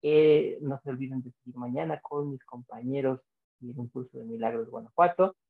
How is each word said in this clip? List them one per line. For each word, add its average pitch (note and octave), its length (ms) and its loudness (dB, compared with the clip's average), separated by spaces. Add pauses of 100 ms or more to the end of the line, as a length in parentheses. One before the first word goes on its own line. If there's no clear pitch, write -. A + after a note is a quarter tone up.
Eh, D3+ 580 6
no C#3 220 -4
se C#3 60 -8
olviden C3 340 -6
de B2+ 80 -14
seguir B2 240 -18
mañana C#3 460 -4
con D3 300 -6
mis C3 120 -12
compañeros B2+ 760 -4 (400)
en B2 180 -12
un A#2+ 100 -8
curso B2 280 -12
de A#2 80 -14
Milagros A2+ 440 -4
Guanajuato. F3 680 2 (140)